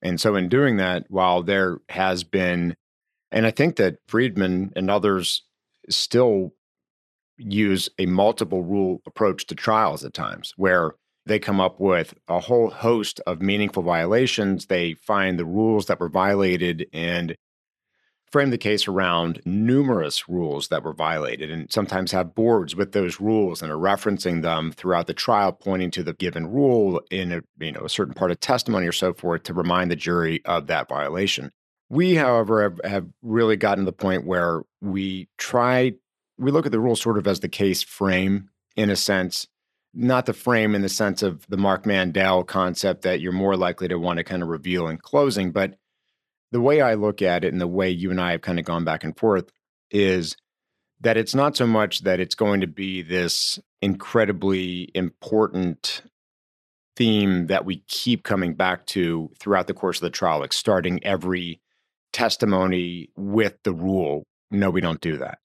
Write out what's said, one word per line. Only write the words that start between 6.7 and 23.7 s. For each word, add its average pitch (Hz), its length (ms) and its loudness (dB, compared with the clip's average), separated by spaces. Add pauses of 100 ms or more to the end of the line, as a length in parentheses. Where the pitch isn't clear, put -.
use 101 600 0
a 95 80 0
multiple 95 580 2
rule 92 420 -2
approach - 420 -2
to - 80 -10
trials 90 500 0
at - 80 -14
times, 50 420 -10
where 90 380 4 (320)
they 107 140 2
come 101 200 0
up 92 220 0
with 90 320 2 (160)
a 85 100 0
whole 117 300 2
host 113 580 -2
of 85 140 -4
meaningful 98 420 0
violations. 95 840 0
They 87 260 0
find 95 440 0
the 87 80 -4
rules 107 420 0
that 92 120 -2
were 87 100 -4
violated 90 840 2
and 85 420 -4 (960)
frame 143 200 2
the 117 80 -2
case 104 280 0
around 87 560 0
numerous 113 840 0
rules 78 380 -4
that 78 160 -2
were 78 100 -8
violated, 78 560 -4
and 80 220 -10
sometimes 95 400 -2
have 92 240 -2
boards 113 400 2
with 95 160 -2
those 92 280 -2
rules 101 440 0
and 78 80 -6